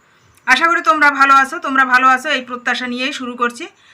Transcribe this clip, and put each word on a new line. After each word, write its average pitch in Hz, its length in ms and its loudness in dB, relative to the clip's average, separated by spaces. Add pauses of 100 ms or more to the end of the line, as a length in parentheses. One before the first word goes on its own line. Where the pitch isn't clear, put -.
(460)
আশা 262 200 2
করি 339 160 0
তোমরা 311 280 2
ভালো 277 240 4
আছো, 269 240 2
তোমরা 269 260 0
ভালো 254 240 2
আছো 262 200 2
এই 269 140 -2
প্রত্যাশা 247 440 -6
নিয়েই 254 320 -6
শুরু 247 180 -8
করছি 240 280 -4 (300)